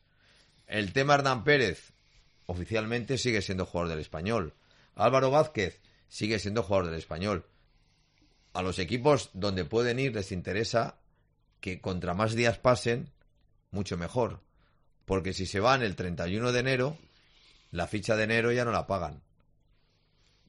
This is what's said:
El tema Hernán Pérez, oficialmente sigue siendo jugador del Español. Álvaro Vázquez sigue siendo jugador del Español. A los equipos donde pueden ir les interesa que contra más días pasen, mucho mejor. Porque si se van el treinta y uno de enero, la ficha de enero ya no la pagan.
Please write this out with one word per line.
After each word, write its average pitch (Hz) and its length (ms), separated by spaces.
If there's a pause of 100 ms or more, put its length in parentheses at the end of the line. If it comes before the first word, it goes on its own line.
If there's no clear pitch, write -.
(680)
El 104 260
tema 139 220
Hernán 135 300
Pérez, 131 480 (540)
oficialmente 110 720
sigue 117 240
siendo 92 240
jugador 85 260
del 78 100
Español. 85 540 (420)
Álvaro 131 340
Vázquez 135 500 (280)
sigue 107 300
siendo 104 240
jugador 95 240
del 80 120
Español. 87 480 (1080)
A 92 100
los 92 180
equipos 123 520
donde 95 320
pueden 120 360
ir 135 140
les 104 180
interesa 104 640 (640)
que 92 200
contra 90 340
más 110 200
días 117 240
pasen, 123 520 (600)
mucho 95 260
mejor. 92 440 (640)
Porque 95 280
si 92 140
se 95 140
van 127 220
el 98 140
treinta 87 320
y 95 80
uno 123 160
de 123 80
enero, 131 380 (720)
la 85 160
ficha 107 300
de 110 80
enero 117 280
ya 123 120
no 117 80
la 90 140
pagan. 82 360 (1300)